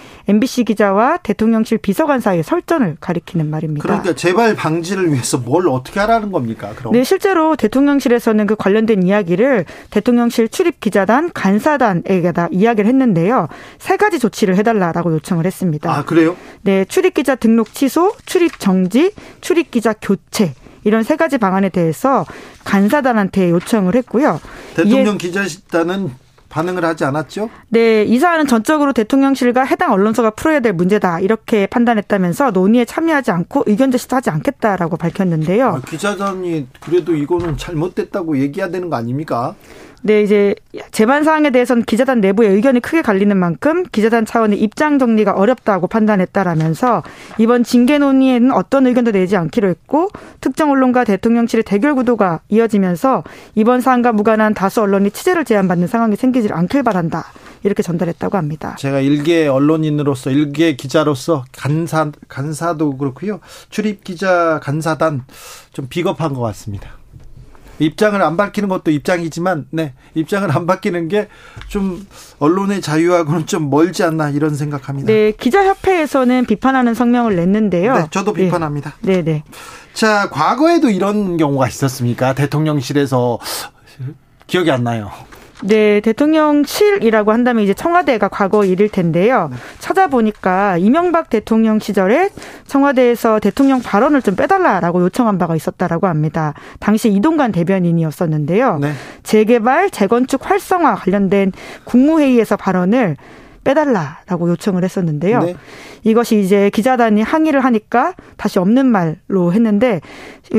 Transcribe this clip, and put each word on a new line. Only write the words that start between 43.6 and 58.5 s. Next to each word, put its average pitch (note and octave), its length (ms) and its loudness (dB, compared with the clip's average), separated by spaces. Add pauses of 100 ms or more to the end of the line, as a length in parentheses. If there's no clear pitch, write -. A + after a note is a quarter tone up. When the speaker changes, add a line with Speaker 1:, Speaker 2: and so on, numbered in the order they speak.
Speaker 1:
기자단 A3 420 0
차원의 A3 340 0
입장 C#4+ 400 0
정리가 A3 340 2
어렵다고 F#3+ 560 0
판단했다라면서 F#3 1120 0 (340)
이번 A#3+ 280 2
징계 B3 340 2
논의에는 C4 540 2
어떤 C4 340 2
의견도 A#3+ 260 2
내지 F#3+ 240 0
않기로 F#3+ 320 0
했고 D#4 400 -2 (320)
특정 D4+ 300 0
언론과 B3+ 340 2
대통령실의 A3+ 600 0
대결 G#3 300 0
구도가 A3 540 0
이어지면서 G#3 760 0 (300)
이번 A#3+ 280 2
사안과 B3 300 2
무관한 G#3+ 420 2
다수 F#3+ 260 -2
언론이 G3 300 2
취재를 F4+ 340 -2
제한받는 F#3 420 2
상황이 A3+ 300 0
생기질 B3 380 0
않길 F3+ 280 0
바란다, E3+ 440 -2 (360)
이렇게 G3+ 200 0
전달했다고 E3+ 560 -4
합니다. D3+ 400 -8